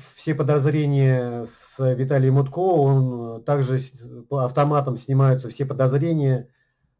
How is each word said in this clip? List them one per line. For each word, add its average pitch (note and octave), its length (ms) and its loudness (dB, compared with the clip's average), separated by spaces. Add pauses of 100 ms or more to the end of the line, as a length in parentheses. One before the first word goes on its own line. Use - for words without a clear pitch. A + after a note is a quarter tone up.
(140)
все - 200 -4
подозрения C3+ 1120 0
с - 480 -4
Виталия C3 360 0
Мутко, C3+ 300 0
он C3 840 0
также C3+ 380 -2
с-, - 480 -18
по C3+ 160 -2
автоматом C#3 540 0
снимаются C3+ 500 2
все C3+ 180 -6
подозрения, C3+ 840 0 (520)